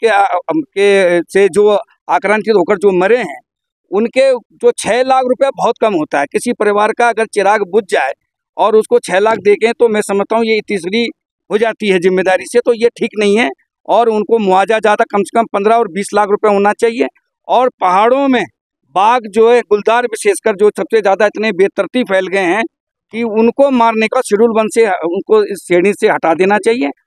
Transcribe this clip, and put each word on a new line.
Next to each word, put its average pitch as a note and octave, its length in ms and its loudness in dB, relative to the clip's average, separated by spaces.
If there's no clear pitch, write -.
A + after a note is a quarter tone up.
के, A3+ 60 0
आ, G3+ 140 2
अम, F3+ 400 -2
के F#3+ 600 0
से G3 280 0
जो G#3 280 2
आक्रांतित G3+ 460 0
होकर G3 220 0
जो G3 140 2
मरे F#3+ 260 2
हैं, D3 220 -6
उनके B3+ 420 0
जो A#3 440 -2
छह A#3 260 -2
लाख C4 220 0
रुपया C4 240 0
बहुत G3+ 320 -2
कम A3 120 0
होता D4+ 260 -2
है। C#3+ 60 -2
किसी A#3 280 -4
परिवार G#3 380 0
का A#3+ 180 0
अगर A3+ 160 -2
चिराग G3+ 360 0
बुझ F#3+ 280 -2
जाए D3 240 -2
और G#3+ 180 0
उसको A3 240 2
छह F#3 200 -2
लाख A3 180 0
देंगे G#3 360 0
तो A#3+ 140 2
मैं G#3+ 140 0
समझता G3+ 340 -4
हूँ A3+ 100 0
ये A3 220 0
तीसरी G3+ 400 -4
हो G3+ 60 0
जाती G#3+ 300 -2
है F#3 120 2
जिम्मेदारी F#3 460 0
से, - 140 -2
तो A#3+ 140 0
ये A3+ 160 0
ठीक - 200 -6
नहीं G3+ 180 2
है। B3+ 120 0
और A3+ 220 2
उनको G#3+ 280 0
मुआवजा G3 420 2
ज़्यादा, G#3+ 320 0
कम G3+ 120 0
से - 160 -4
कम A3+ 60 0
पन्द्रह G#3 300 0
और A#3 120 0
बीस F#3+ 260 -8
लाख G#3 160 0
रुपए G#3 180 0
होना G3+ 260 2
चाहिए। A#3 340 -2
और B3 220 2
पहाड़ों A3+ 580 0
में B3 160 0
बाघ A3+ 320 2
जो A3 240 2
है, A#3+ 100 4
गुलदार A3 420 0
विशेषकर, A3 520 -2
जो G#3 220 2
सबसे G#3+ 240 -2
ज़्यादा G3 240 2
इतने G#3 260 -2
बेतरतीब G3 540 -2
फैल F#3+ 220 -2
गए F#3 120 -2
हैं F#3+ 240 0
कि A3+ 120 -6
उनको A#3 480 2
मारने A3+ 360 0
का B3+ 140 -2
शेड्यूल A3 380 0
वन G#3+ 80 0
से, A3+ 200 2
उनको F#3+ 560 0
इस G3 240 -10
श्रेणी F3+ 260 2
से G#3+ 140 -2
हटा E3 260 0
देना F#3 240 0
चाहिए A#3 320 -2